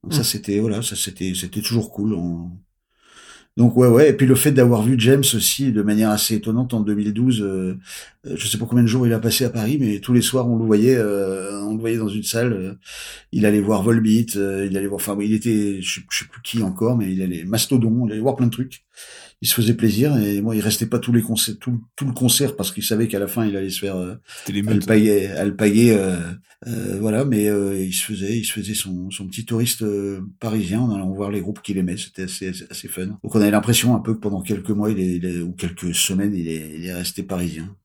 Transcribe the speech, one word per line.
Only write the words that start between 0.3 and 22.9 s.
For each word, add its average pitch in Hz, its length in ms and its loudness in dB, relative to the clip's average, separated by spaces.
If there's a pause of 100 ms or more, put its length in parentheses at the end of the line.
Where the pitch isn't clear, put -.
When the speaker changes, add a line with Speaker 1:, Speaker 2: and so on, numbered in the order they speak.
Speaker 1:
voilà, 107 220 0
ça, 107 120 -6
c'était, 95 400 -6
c'était 90 280 -6
toujours 113 280 -2
cool. 104 240 -2
On, 85 360 -4 (1040)
donc 117 200 6
ouais, 123 120 8
ouais. 135 220 8
Et - 20 4
puis 135 140 4
le 131 100 8
fait 147 160 4
d'avoir 120 300 6
vu 123 160 2
James 131 260 6 (100)
aussi 127 380 0
de 107 100 2
manière 107 280 2
assez 107 240 0
étonnante 113 400 -2
en 110 60 0
deux 104 140 0
mille 104 200 -2
douze, 120 260 2
euh, 95 380 -2 (480)
euh, - 100 -8
je 107 100 -8
sais 107 120 -4
pas 113 80 -4
combien 120 180 4
de 113 40 4
jours 123 180 2
il 113 80 4
a 113 40 0
passé 117 280 0
à 107 40 0
Paris, 117 300 -2
mais 104 180 0
tous 123 140 -2
les 120 80 6
soirs 123 280 0
on 117 100 2
le 113 60 0
voyait, 110 300 6
euh, 101 680 -2
on 104 120 -4
le 110 60 -4
voyait 113 160 -2
dans 107 120 -2
une 101 140 -4
salle. 117 300 0
Euh, 95 220 -6 (580)
il 104 140 4
allait 104 160 6
voir 101 200 2
Volbeat, 113 540 4
euh, 98 340 -2
il 95 60 -2
allait 98 100 -2
voir, 98 140 -6
enfin, 101 200 -4
il 107 120 0
était, 104 480 0
je - 200 -6
sais, - 80 -20
je - 100 -6
sais - 80 -8
plus - 160 -20
qui 113 200 -4
encore, 104 360 0
mais 95 140 -2
il 92 100 -2
allait, 87 220 -4
Mastodon, 117 640 0
il 104 60 -2
allait 107 80 -4
voir 123 160 0
plein 123 100 0
de 117 60 2
trucs. - 320 -8 (580)
Il 117 60 -2
se - 60 0
faisait 117 200 2
plaisir 113 420 2
et 101 240 0
moi, 110 160 -2
il 104 60 0
restait 107 240 -2
pas 117 120 -2
tous 117 140 -2
les 117 80 6
concerts, 110 400 -2
tout, 120 220 -4 (120)
tout 139 120 -6
le 123 60 -2
concert 120 440 0
parce 95 160 -6
qu'il 104 100 -8
savait 110 240 0